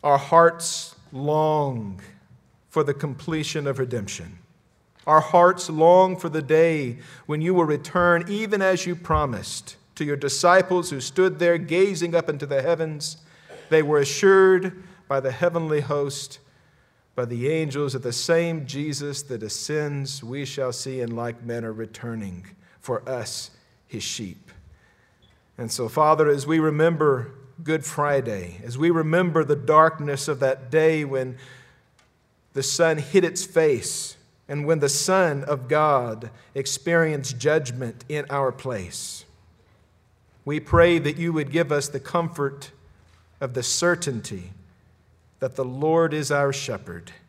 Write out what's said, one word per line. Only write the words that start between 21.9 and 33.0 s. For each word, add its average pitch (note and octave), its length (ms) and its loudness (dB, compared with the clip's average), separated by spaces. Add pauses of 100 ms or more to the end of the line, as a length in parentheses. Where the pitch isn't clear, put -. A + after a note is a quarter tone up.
for - 280 -6
us, B2 440 -8 (360)
his G#2+ 160 -12
sheep. - 480 -12 (1080)
And A2+ 120 -10
so, A#2 200 -6
Father, D#3 380 4
as C#3 180 2
we D#3+ 120 2
remember D3+ 760 2 (300)
Good D#3 220 -2
Friday, A#2+ 800 -2
as A#2+ 140 -10
we E3 120 2
remember E3 540 2
the C#3+ 120 2
darkness D3 720 2
of C#3 120 -2
that C3 300 0
day D#3 340 4
when C3 320 -4 (1160)
the C3+ 80 -4
sun D#3+ 340 2
hid F3+ 260 2